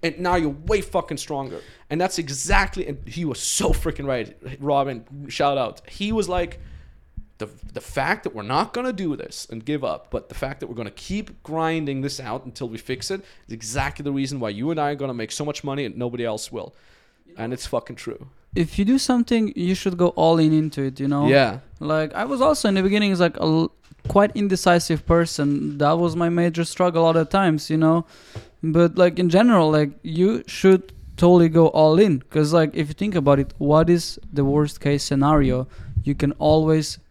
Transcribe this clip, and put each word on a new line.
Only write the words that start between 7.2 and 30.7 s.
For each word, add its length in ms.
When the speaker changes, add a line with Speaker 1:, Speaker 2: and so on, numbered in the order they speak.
Speaker 1:
"The, 120
the 80
fact 420
that 100
we're 80
not 300
gonna 220
do 220
this 340
and 120
give 220
up, 260
but 200
the 40
fact 260
that 80
we're 60
gonna 160
keep 520
grinding 580
this 180
out 280
until 220
we 100
fix 320
it 100
is 60
exactly 500
the 100
reason 280
why 100
you 200
and 100
I 120
are 20
gonna 180
make 100
so 120
much 200
money 200
and 140
nobody 260
else 260
will." 240
And 160
it's 140
fucking 300
true. 300
Speaker 2:
If 240
you 80
do 120
something, 560
you 200
should 240
go 120
all 280
in 140
into 300
it, 160
you 100
know? 200
Speaker 1:
Yeah. 300
Speaker 2:
Like, 360
I 100
was 160
also 280
in 60
the 80
beginning, 300
it's 80
like, 160
a 60
l-, 280
quite 260
indecisive 720
person. 720
That 200
was 180
my 120
major 360
struggle 420
other 180
times, 460
you 60
know? 300
But, 380
like, 220
in 100
general, 400
like, 220
you 460
should 440